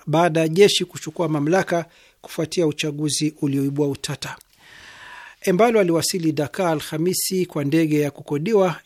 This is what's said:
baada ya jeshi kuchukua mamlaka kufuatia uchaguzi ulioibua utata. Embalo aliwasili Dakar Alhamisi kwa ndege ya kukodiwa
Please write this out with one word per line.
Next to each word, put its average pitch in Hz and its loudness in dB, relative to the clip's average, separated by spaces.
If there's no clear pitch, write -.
baada 160 2
ya 160 0
jeshi 185 4
kuchukua - -6
mamlaka 160 0
kufuatia 165 -4
uchaguzi 151 -2
ulioibua 139 0
utata. - -8
Embalo 214 4
aliwasili 165 0
Dakar 147 -2
Alhamisi 175 -2
kwa 151 -4
ndege 151 2
ya 143 0
kukodiwa 175 0